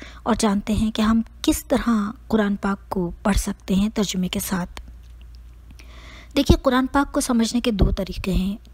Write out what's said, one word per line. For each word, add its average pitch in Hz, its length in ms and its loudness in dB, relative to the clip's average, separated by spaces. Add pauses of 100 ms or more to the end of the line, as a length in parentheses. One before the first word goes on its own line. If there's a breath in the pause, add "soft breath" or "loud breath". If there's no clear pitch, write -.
(260 loud breath)
और 233 100 2
जानते 208 380 0
हैं 220 180 2
कि - 100 -2
हम 226 220 4 (200)
किस - 240 0
तरह 220 460 0 (160)
कुरान 202 260 2
पाक 196 360 -4
को 180 220 -2 (120)
पढ़ 196 100 2
सकते - 400 -2
हैं 208 160 2
तर्जुमे 185 360 -2
के 202 120 -4
साथ। 180 280 -4 (1700 loud breath)
देखिए, - 220 4
कुरान 262 300 2
पाक 277 240 0
को 285 100 0
समझने 233 400 0
के 247 100 0
दो 190 200 2
तरीके - 400 -4
हैं, 185 260 0 (160)